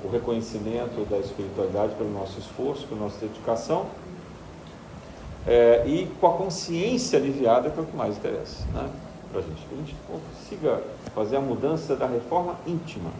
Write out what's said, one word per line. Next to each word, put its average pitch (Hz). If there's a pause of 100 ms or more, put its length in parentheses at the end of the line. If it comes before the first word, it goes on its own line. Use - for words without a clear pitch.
O -
reconhecimento 113
da 104
espiritualidade 98
pelo 107
nosso 95
esforço, 139
pela 107
nossa 101
dedicação, 117 (1600)
é, 117
e 170 (160)
com 180
a 165
consciência 185
aliviada, 131
que 151
é -
o 160
que 156
mais 107
interessa, - (100)
né, 135 (420)
pra 95
gente. 80
Que -
a -
gente 151 (120)
consiga - (320)
fazer 110
a 139
mudança 139
da 131
reforma 165 (100)
íntima 170 (100)